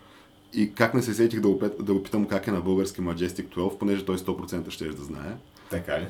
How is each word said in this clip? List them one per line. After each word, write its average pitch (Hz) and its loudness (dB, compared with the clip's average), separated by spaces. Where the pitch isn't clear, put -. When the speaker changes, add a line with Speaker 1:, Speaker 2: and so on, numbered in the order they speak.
Speaker 1:
И 107 2
как 113 4
не 123 4
се 110 -2
сетих 113 4
да 101 6
опет-, 101 2
да 101 0
опитам 98 2
как 98 -2
е 107 0
на 90 0
български 92 0
Majestic 90 -4
twelve, 90 -2
понеже 101 0
той 92 -2
сто 92 -2
процента 87 -6
щеше 78 -6
да 71 -12
знае. 73 -10
Speaker 2:
Така 80 -2
ли? 90 -6